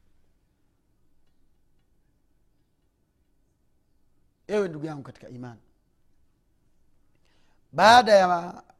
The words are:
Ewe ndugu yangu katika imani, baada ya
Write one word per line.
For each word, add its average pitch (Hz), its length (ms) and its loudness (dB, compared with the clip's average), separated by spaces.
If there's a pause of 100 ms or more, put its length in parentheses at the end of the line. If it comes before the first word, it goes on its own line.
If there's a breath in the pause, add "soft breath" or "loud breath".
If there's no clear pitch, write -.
(4000)
Ewe 202 220 -4
ndugu 151 180 -14
yangu 147 160 -14
katika - 260 -20
imani, 123 320 -18 (2000)
baada 220 400 4
ya 180 500 0 (180)